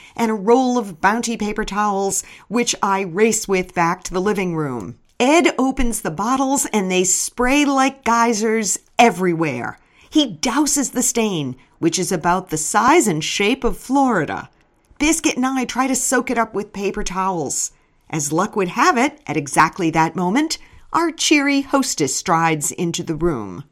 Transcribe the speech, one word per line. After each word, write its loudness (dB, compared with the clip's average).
and 0
a -2
roll 2
of -6
Bounty 0
paper -4
towels, -2
which -2
I 0
race 0
with -2
back -2
to -10
the -2
living -2
room. -6
Ed 4
opens 0
the -4
bottles 0
and -2
they 2
spray 2
like 0
geysers 2
everywhere. 0
He 2
douses 0
the -2
stain, -2
which 0
is -2
about 0
the -2
size 2
and -2
shape 0
of 0
Florida. 0
Biscuit 0
and 0
I -2
try -2
to 0
soak -2
it 0
up -2
with -8
paper -4
towels. -4
As -4
luck -2
would -2
have 2
it, 0
at -6
exactly 2
that 2
moment, 0
our 0
cheery 2
hostess -2
strides 0
into -4
the -4
room. -4